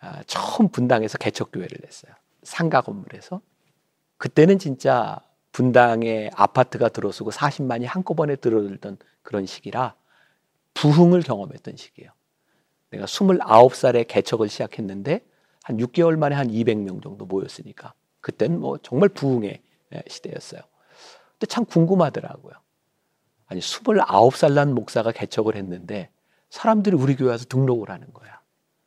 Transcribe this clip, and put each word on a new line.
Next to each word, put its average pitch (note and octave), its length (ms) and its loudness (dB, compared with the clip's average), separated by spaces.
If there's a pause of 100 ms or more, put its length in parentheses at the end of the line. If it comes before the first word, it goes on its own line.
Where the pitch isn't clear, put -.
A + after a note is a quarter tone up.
아, - 260 -16
처음 - 420 -2
분당에서 A#2+ 500 0
개척교회를 - 680 -8
했어요. - 260 -20 (300)
상가 D#3 380 -2
건물에서. G#2 600 -12 (760)
그때는 D#3+ 420 4
진짜 B2+ 600 -2 (320)
분당에 A#2 840 2
아파트가 A#2+ 540 2
들어서고 G#2 420 -6
사십만이 B2+ 560 -4
한꺼번에 D3+ 500 -4
들어들던 G#2 600 -4 (240)
그런 G2 240 -6
시기라 A2+ 480 -8 (800)
부흥을 E3+ 480 6
경험했던 G#2 540 -8
시기예요. - 340 -20 (800)
내가 G2+ 160 -10
스물아홉 C3 680 4
살에 A#2+ 300 2
개척을 G#2+ 440 0
시작했는데 G#2 760 -8 (400)
한 A#2+ 140 -6
육 A#2+ 140 -4
개월 E3 240 2
만에 C#3+ 180 0
한 C3+ 160 -2
이백 A2 280 0
명 F#2+ 220 -8
정도 G2+ 260 -16
모였으니까 - 680 -10 (260)
그때는 E3 400 -4
뭐 C#3 180 -6
정말 E3 300 2
부흥의, B2 540 -4 (320)
예, - 140 -14
시대였어요. - 520 -16 (720)
근데 - 140 -8
참 A#3 180 -4
궁금하더라고요. E3 880 0 (920)
아니, F#2 140 -10
스물아홉 C3+ 760 2
살 C#3+ 180 4
난 C#3+ 200 4
목사가 A2+ 380 -2
개척을 G#2+ 440 -2
했는데 F#2 540 -10 (380)
사람들이 G#3 480 2
우리 C3+ 200 2
교회 B2+ 140 2
와서 A#2 140 -4
등록을 B2 460 0
하는 - 220 -18
거야. - 280 -20 (460)